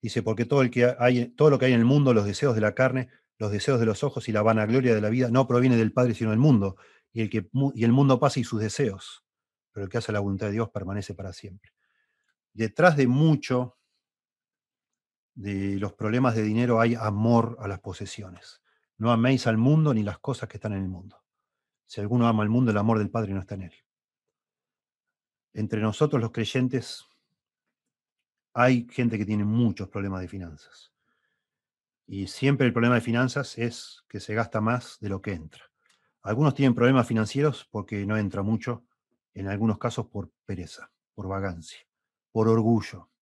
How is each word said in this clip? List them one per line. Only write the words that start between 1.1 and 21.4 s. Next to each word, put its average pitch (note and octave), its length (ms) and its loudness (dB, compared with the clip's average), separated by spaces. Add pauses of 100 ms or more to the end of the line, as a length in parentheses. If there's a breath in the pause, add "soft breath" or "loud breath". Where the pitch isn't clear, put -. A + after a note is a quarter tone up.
todo D3+ 200 4
lo C3+ 100 4
que C3 60 2
hay C3 80 4
en A#2 60 4
el A#2 60 4
mundo, C#3 280 4
los G#2 120 4
deseos A2+ 300 0
de A2 60 0
la G#2 140 0
carne, C3 340 0 (280 soft breath)
los G#2+ 140 -4
deseos A#2 280 0
de A#2 60 2
los A2 180 0
ojos C3+ 260 -6
y - 20 -2
la G#2+ 100 0
vanagloria A2+ 540 2
de G#2+ 60 0
la G#2+ 80 -2
vida, B2 200 0
no B2+ 180 2
proviene B2 280 4
del A2 180 2
Padre, B2 200 2
sino A2 160 -2
del A2 100 2
mundo. G#2+ 380 4 (340 soft breath)
Y A2+ 100 -6
el G#2+ 80 -2
que G2+ 220 -6
mu-, C#3 240 0
y G#2+ 80 -2
el A#2 80 4
mundo C3+ 280 4
pasa C#3 200 0
y A#2+ 40 -2
sus A2 160 -6
deseos. G#2+ 680 -6 (460)
Pero G2+ 140 -10
el F#2 40 -10
que A#2+ 80 -6
hace A2+ 140 -6
la G#2 80 -2
voluntad G2+ 280 -4
de G2+ 60 -4
Dios A2 160 -4
permanece G2 440 -8
para F#2 200 -12
siempre". G2 400 -20 (800)
Detrás D3+ 440 2
de C3+ 100 4
mucho B2+ 680 2 (1600)
de G2 420 -4
los G2 160 -4
problemas A#2 420 0
de A2 60 0
dinero A2+ 380 2
hay A#2 160 2
amor A2+ 640 2
a G2+ 80 -8
las F#2+ 120 -6
posesiones. F#2+ 840 -14 (360)
"No A2+ 140 0
améis A#2+ 340 2
al A2+ 120 2
mundo D3 360 4
ni A2 100 0
las G2 140 -6
cosas - 320 -8
que - 80 -16
están G#2 160 -6
en F#2+ 80 -4
el F#2+ 80 -6
mundo. F#2 340 -16 (640)